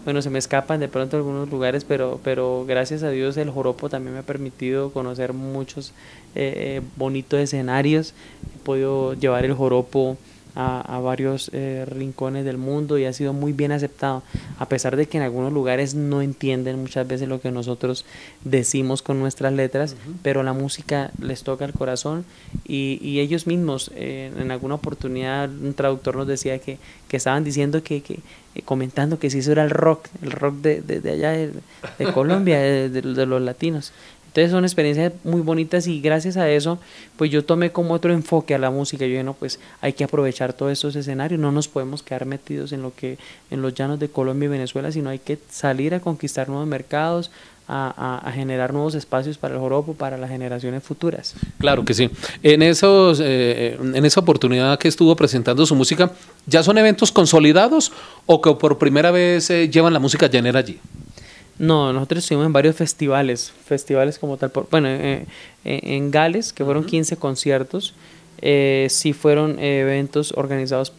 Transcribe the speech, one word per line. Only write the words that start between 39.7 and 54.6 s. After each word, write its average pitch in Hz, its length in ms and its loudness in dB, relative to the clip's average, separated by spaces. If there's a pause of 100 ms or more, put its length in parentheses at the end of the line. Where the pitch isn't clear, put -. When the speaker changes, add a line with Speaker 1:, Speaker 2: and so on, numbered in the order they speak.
Speaker 1:
hay 139 120 -2
que 147 100 -4
aprovechar 135 500 -2
todos 139 180 -4
estos 139 240 -4
escenarios, 143 440 -4
no 143 120 0
nos 143 160 0
podemos 135 360 -8
quedar 127 240 -8
metidos 143 440 -10
en 135 120 -10
lo 127 100 -10
que, 131 240 -10 (320)
en 135 140 -6
los 131 100 -4
llanos 139 260 -4
de 147 100 -4
Colombia 135 360 -2
y 143 40 -2
Venezuela, 135 420 -6
sino 151 180 -6
hay 135 80 -8
que 151 220 -8 (100)
salir 139 460 -2
a 180 60 -4
conquistar 147 480 -4
nuevos 143 180 -4
mercados, 156 640 -4 (360)
a, 135 300 -4
a, 127 320 -6
a - 20 -8
generar 131 420 -4
nuevos 147 200 -2
espacios 143 460 -4
para 135 160 -6
el 131 40 -4
joropo, 143 360 -2
para 135 240 -8
las 127 100 -8
generaciones 127 540 -8
futuras". - 500 -6 (240)
Speaker 2:
Claro 143 260 2
que 120 120 0
sí. 120 120 4 (360)
En 151 180 8
esos, 175 600 8
eh, 120 580 2
en 131 240 2
esa 147 140 6
oportunidad 135 580 4